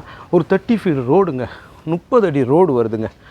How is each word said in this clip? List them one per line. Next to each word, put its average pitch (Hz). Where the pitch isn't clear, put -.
ஒரு 175
தேர்ட்டி -
ஃபீட் 147
ரோடுங்க, 156
முப்பது 190
அடி 139
ரோடு 170
வருதுங்க. 110